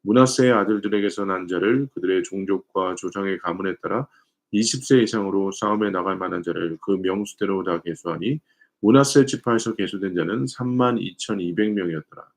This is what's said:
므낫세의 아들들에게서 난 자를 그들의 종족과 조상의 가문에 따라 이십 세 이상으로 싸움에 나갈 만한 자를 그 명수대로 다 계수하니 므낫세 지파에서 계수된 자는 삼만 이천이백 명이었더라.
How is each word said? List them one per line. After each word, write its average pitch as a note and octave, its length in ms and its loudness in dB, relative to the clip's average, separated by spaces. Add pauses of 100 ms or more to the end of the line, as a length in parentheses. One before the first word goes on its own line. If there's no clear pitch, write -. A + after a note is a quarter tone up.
므낫세의 B2+ 520 6
아들들에게서 G2+ 720 0
난 F#2 220 -4
자를 G#2 460 0
그들의 F2+ 300 0
종족과 F#2+ 720 -4
조상의 F#2+ 440 -6
가문에 F#2 420 -4
따라 G#2 260 -4 (440)
이십 A2+ 340 0
세 C3 160 6
이상으로 G2 500 0
싸움에 G#2+ 380 0
나갈 F#2 280 -2
만한 F2 240 -4
자를 E2+ 400 -4
그 - 100 -4
명수대로 G2 720 -2
다 F2 180 -2
계수하니 E2+ 580 -4 (400)
므낫세 C3+ 460 6
지파에서 A#2 500 -2
계수된 F#2+ 400 -4
자는 G2+ 320 -2
삼만 B2 520 0
이천이백 G2+ 760 -2
명이었더라. F2 520 -6 (120)